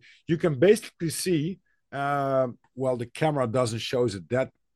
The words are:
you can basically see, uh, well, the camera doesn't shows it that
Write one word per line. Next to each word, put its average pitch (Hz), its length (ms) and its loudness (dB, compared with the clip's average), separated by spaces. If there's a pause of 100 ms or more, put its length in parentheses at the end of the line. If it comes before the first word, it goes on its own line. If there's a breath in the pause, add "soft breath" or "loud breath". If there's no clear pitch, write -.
(280 soft breath)
you 165 100 0
can 151 220 0
basically 175 500 2
see, 175 500 -2 (320)
uh, 135 560 0 (280)
well, 127 220 0
the 120 100 -6
camera 147 400 0
doesn't 117 320 0
shows 123 360 0
it 85 140 -12
that 127 220 0 (240)